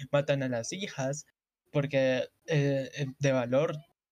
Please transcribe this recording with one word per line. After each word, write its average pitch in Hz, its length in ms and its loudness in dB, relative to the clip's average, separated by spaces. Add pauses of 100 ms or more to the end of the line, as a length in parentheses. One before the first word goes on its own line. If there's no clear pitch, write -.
(120)
matan 143 320 2
a 131 60 -2
las 117 220 -4
hijas 151 540 -6 (460)
porque, 131 580 2 (160)
eh, 139 520 0
eh, 143 100 -4 (120)
de 139 120 2
valor 131 440 2 (360)